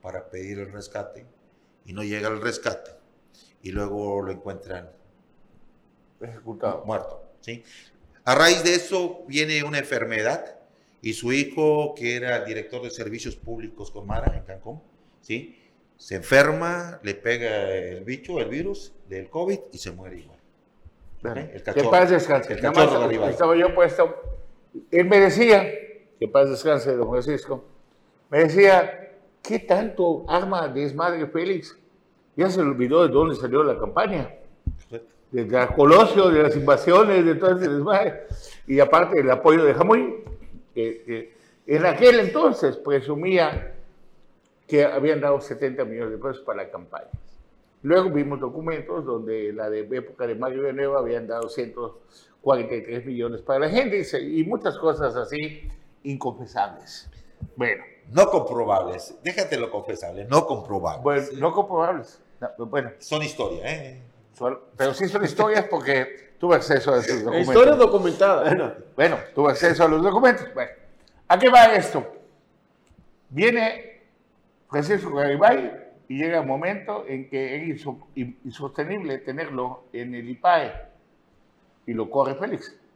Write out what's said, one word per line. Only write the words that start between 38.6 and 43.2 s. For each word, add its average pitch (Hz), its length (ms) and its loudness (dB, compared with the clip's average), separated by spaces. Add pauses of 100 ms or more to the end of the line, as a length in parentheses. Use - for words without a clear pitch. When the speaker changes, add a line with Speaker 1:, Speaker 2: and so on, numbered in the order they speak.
Speaker 2:
Y 139 140 2
aparte 165 400 4
el 131 100 2
apoyo 156 340 6
de 139 100 6
Jamuy, 226 500 2 (500)
que, 113 300 -6
que 117 300 -10 (320)
en 151 180 0
aquel 233 360 6
entonces 226 580 0
presumía 147 960 -2 (960)